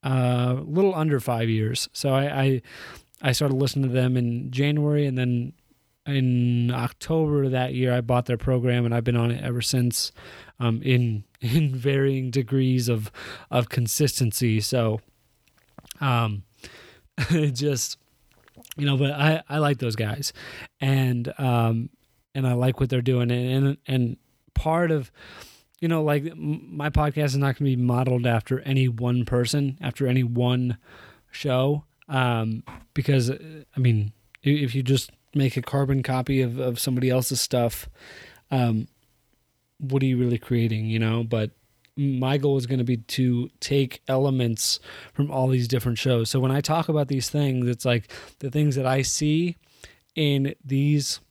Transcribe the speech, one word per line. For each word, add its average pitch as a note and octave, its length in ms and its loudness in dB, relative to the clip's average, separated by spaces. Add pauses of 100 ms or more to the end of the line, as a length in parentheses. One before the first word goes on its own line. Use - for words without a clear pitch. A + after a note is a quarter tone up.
uh, B2 540 2
a D3 40 -10
little F#3 300 2
under D#3 260 2
five A2+ 300 -2
years. A2 420 -2
So C#3 220 -2
I, C3+ 300 0
I, C3 180 2 (580)
I C#3 120 0
started C3+ 240 0
listening C3+ 340 0
to A#2+ 60 -4
them B2+ 200 2
in B2 360 -2
January, D3 560 0
and C3 100 -2
then B2 360 -2 (520)
in B2 680 2
October C#3+ 760 0
that B2+ 240 0
year, B2+ 200 0
I B2 80 2
bought B2 260 0
their A#2+ 100 0
program, B2 480 2
and A#2 80 0
I've A#2 100 0
been A#2+ 140 2
on A#2 140 2
it - 120 -4
ever A#2+ 180 -2
since, B2 500 0 (480)
um, A#2 240 0
in, A#2+ 480 2
<laughs> - 100 -20
in C3 340 0
varying C3+ 540 0
degrees B2+ 580 2
of, A2 240 -2 (380)
of A#2+ 200 0
consistency. A#2+ 920 0
So, A2 400 0 (1000)
um, A#2 440 0 (400)
<laughs> - 340 -20 (120)
it D3+ 220 2
just, C3+ 460 -4 (800)
you D3 80 -2
know, C#3 100 2
but C3+ 160 2
I, D3+ 380 2
I C#3+ 80 -4
like C#3+ 220 2
those A#2 160 -2
guys, A2 360 -4 (480)
and, C3 600 0
um, A#2+ 500 0 (460)
and C3+ 100 -2
I B2+ 80 0
like B2 260 0
what C3 100 0
they're B2+ 120 0
doing. B2 300 2
And, B2+ 340 0
and, C#3 120 0 (100)
and B2 300 0 (360)
part E3 380 0
of, C#3+ 200 -2 (680)
you E3 60 -2
know, E3 160 0
like, D3 220 2
m-, D#3 520 -6
my D3 140 -4
podcast D3+ 340 2
is C3+ 120 0
not C#3 200 2
gonna C#3+ 120 0
be C3 60 2
modeled B2 520 2
after A#2 340 0
any C3+ 260 2
one B2 380 0
person, C3 560 0
after C3 260 -4
any B2+ 160 2
one B2 540 0 (540)
show, C#3 520 0 (240)
um, A#2 560 0 (300)
because, C3 380 2
uh, D#3 320 -12 (120)
I - 40 -6
mean, A2 340 2 (320)
i-, C3+ 40 2
if C#3+ 260 0
you C3+ 80 -2
just B2+ 280 0 (220)
make C3+ 240 2
a B2 40 -4
carbon C3+ 400 0
copy C3 400 0
of, B2 180 -2
of B2+ 200 -2
somebody B2+ 300 0
else's B2 320 0
stuff, - 480 -2 (600)
um, A#2+ 380 0 (920)
what C3+ 240 -2
are C3+ 60 2
you B2+ 100 2
really A#2+ 220 0
creating, A2+ 460 0
you A2 140 -2
know? A2+ 240 0
But A2+ 280 -2 (440)
my C3+ 420 0
goal C#3 200 2
is B2 80 -2
gonna B2+ 180 0
be A#2+ 140 0
to B2 520 -2 (100)
take C#3 480 0
elements C3 720 0 (340)
from C#3+ 180 -2
all C3 160 0
these B2+ 200 2
different A#2 300 -2
shows. A#2 320 0
So C3+ 100 0
when C3 120 2
I C#3 100 2
talk D#3 260 0
about D3+ 200 0
these C3 220 -2
things, C3 380 0
it's A#2+ 180 -2
like A#2+ 260 0 (280)
the C3+ 120 -6
things D3+ 240 2
that C3 100 -2
I C3+ 160 2
see D#3 560 0 (580)
in C#3 480 2
these C#3 560 0 (120)